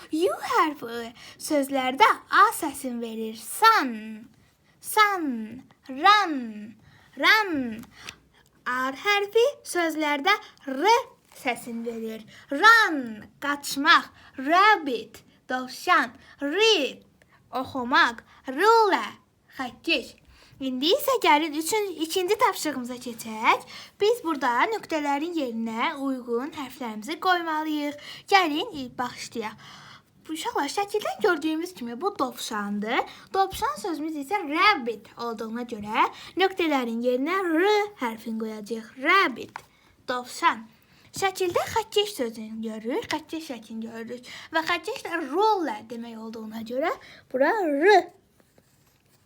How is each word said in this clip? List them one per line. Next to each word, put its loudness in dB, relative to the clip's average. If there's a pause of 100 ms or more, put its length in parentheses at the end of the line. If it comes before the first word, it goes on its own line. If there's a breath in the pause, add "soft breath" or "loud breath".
(100)
U 2 (180)
hərfi 0 (300 loud breath)
sözlərdə 2 (220)
A 8 (100)
səsini -6
verir. -6
Sun, 2 (880 soft breath)
sun, 2 (640)
run, 4 (840 soft breath)
run. 4 (1080 loud breath)
R -4
hərfi 4 (280)
sözlərdə 0 (360 loud breath)
R 4 (460)
səsini -6
verir. -8 (240 loud breath)
Run, 6 (420)
qaçmaq. 2 (260 loud breath)
Rabbit, 2 (260 soft breath)
dovşan. 0 (280 loud breath)
Read, 2 (500 soft breath)
oxumaq. 0 (320 soft breath)
Ruler, 4 (400)
xəttkeş. -4 (460 soft breath)
İndi -2
isə 2
gəlin 4
üçün, -2 (100)
ikinci 0
tapşırığımıza 0
keçək. -2 (360 loud breath)
Biz 2
burada 0
nöqtələrin -2
yerinə -2 (100)
uyğun -4
hərflərimizi -8
qoymalıyıq. 0 (340 loud breath)
Gəlin, 4 (240)
başlayaq. -8 (800 loud breath)
Uşaqlar, -2
şəkildən -2
gördüyümüz 0
kimi -10
bu -2
dovşandır. -4 (300 loud breath)
Dovşan 0
sözümüz -6
isə -4
rabbit 0
olduğuna -6
görə 0 (320 loud breath)
nöqtələrin 0
yerinə 2 (160)
R 4 (240)
hərfini -4
qoyacağıq. -8 (140)
Rabbit, 2 (440 soft breath)
dovşan. -2 (560 soft breath)
Şəkildə 0
xəttkeş 0
sözünü -6
görürük, -4
xəttkeş -8
şəklini -12
görürük. -14 (200)
Və 2
xəttkeş -4
də -4
ruler 0
demək -12
olduğuna -12
görə -2 (320 loud breath)
bura 2
R 6 (1200)